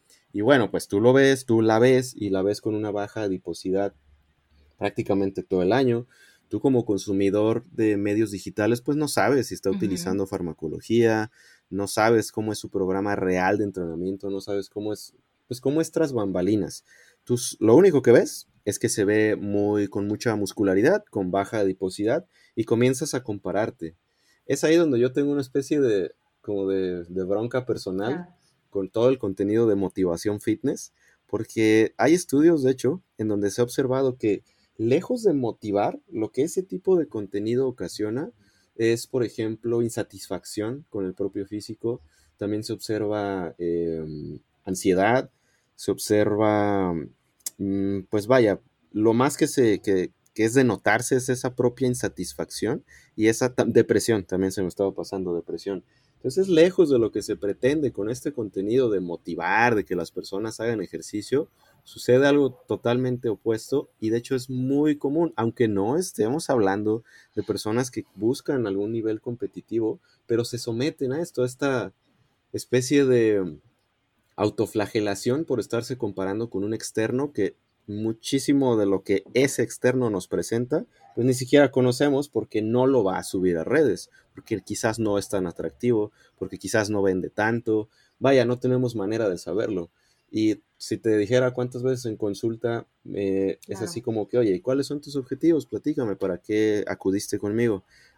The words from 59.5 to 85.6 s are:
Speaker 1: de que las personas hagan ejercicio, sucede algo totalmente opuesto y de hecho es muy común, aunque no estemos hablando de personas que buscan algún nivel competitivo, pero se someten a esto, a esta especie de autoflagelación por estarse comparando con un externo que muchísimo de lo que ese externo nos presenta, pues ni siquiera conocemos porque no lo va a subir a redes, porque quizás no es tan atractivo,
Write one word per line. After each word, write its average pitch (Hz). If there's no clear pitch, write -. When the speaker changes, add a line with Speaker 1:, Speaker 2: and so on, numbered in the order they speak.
Speaker 1:
de 98
que 90
las 85
personas 104
hagan 113
ejercicio, 101
sucede 131
algo 143
totalmente 123
opuesto 113
y 107
de 113
hecho 120
es 127
muy 139
común, 156
aunque 113
no 104
estemos 180
hablando 107
de 104
personas 110
que 107
buscan 120
algún 101
nivel 110
competitivo, 113
pero 117
se 120
someten 127
a 147
esto, 165
a 127
esta 127
especie 127
de 107
autoflagelación 107
por 123
estarse 117
comparando 101
con 98
un 107
externo 117
que 98
muchísimo 120
de 104
lo 95
que 98
ese 131
externo 123
nos 95
presenta, 123
pues 117
ni 131
siquiera 131
conocemos 135
porque 107
no 120
lo 131
va 92
a 87
subir 90
a 80
redes, 117
porque -
quizás 110
no 104
es 98
tan 92
atractivo, 104